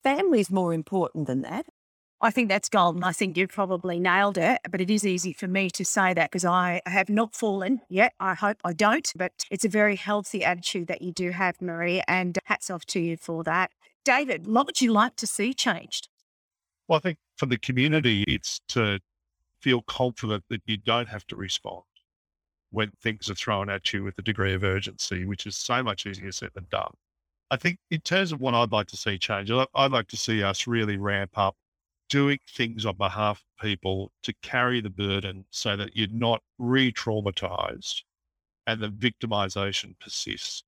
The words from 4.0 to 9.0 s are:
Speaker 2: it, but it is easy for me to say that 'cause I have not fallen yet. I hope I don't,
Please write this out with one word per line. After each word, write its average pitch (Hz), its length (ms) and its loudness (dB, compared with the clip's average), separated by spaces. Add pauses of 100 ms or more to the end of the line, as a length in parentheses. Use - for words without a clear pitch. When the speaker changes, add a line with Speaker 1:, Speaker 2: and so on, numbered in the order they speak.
Speaker 2:
it, 170 220 4 (100)
but 185 100 -4
it 185 120 2
is 208 140 2
easy 180 280 0
for 196 140 -8
me 190 240 0
to - 120 -6
say 185 300 2
that 165 180 2
'cause 180 140 -2
I 175 400 4
have 190 240 2
not 220 240 2
fallen 208 560 0
yet. 196 300 4
I 185 160 0
hope 208 280 0
I 175 100 -2
don't, 214 420 2